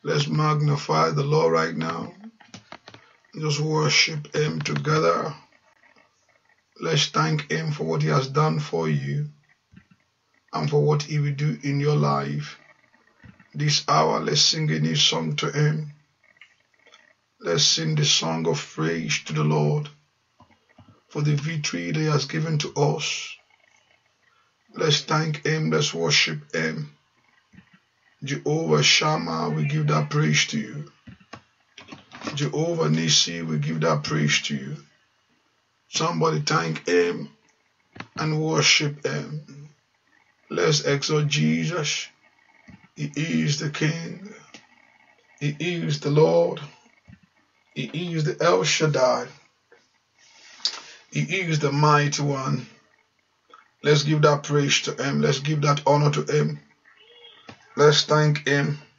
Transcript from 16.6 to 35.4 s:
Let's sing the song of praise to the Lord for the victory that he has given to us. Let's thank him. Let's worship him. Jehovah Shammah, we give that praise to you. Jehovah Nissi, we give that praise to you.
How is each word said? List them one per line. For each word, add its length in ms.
Let's 240
sing 320
the 100
song 420
of 100
praise 520
to 80
the 100
Lord 440
for 140
the 140
victory 560
that 80
he 80
has 180
given 340
to 140
us. 640
Let's 280
thank 440
him. 240
Let's 240
worship 600
him. 380
Jehovah 600
Shammah, 680
we 140
give 220
that 220
praise 380
to 120
you. 320
Jehovah 560
Nissi, 560
we 140
give 220
that 220
praise 400
to 120
you. 200